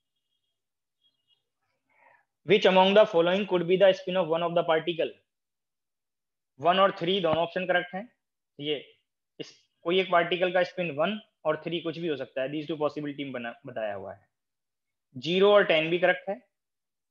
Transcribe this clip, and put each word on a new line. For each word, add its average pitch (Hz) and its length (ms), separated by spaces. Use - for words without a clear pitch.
Which 196 200
among 185 280
the 214 160
following 180 400
could 180 180
be 185 80
the 190 220
spin 180 180
of 165 160
one 165 140
of 170 100
the 170 80
particle? 160 480
One 175 180
और 196 200
थ्री 190 220
दोनों 160 220
option 185 240
correct 180 280
हैं। 208 140
ये 147 160
इस, - 120
कोई 180 160
एक 185 100
particle 175 420
का 180 100
spin 175 340
one 190 220
और 156 200
थ्री 170 160
कुछ 160 180
भी 170 100
हो 147 80
सकता 131 260
है, 135 80
these 151 180
two 160 120
possibility 143 440
में 135 80
बना, 117 220
बताया 113 280
हुआ 95 200
है। - 120
ज़ीरो 180 380
और 202 100
टेन 160 260
भी 175 80
correct 175 300
है, 208 120